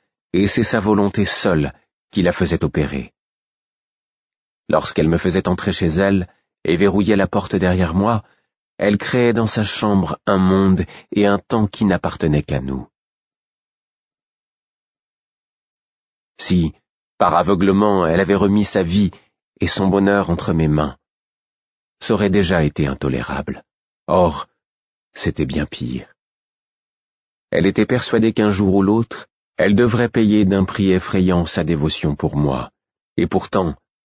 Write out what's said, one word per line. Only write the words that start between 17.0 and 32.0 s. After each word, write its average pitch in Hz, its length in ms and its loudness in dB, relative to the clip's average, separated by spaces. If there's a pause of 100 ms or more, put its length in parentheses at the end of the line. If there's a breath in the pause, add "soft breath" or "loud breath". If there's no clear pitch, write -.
par 85 180 2
aveuglement, 95 720 2
elle 85 140 2
avait 98 140 2
remis 101 280 2
sa 98 200 -2
vie 90 280 0 (480 loud breath)
et 98 80 -2
son 98 200 -2
bonheur 98 420 2
entre 87 240 -2
mes 80 160 2
mains, 76 280 -2 (1040)
ça - 140 -2
aurait 101 160 0
déjà 90 340 2
été 73 240 -2
intolérable. 67 760 -6 (440)
Or, 82 400 0 (640)
c'était - 320 -4
bien 73 200 -4
pire. - 480 -10 (1400)
Elle 85 140 0
était 98 200 2
persuadée 113 460 0
qu'un 107 200 0
jour 95 220 0
ou 98 80 2
l'autre, 107 460 -2 (300)
elle 98 180 2
devrait 120 320 2
payer 107 380 2
d'un 98 180 2
prix 95 280 0
effrayant 92 520 0
sa 82 220 -4
dévotion 76 500 -2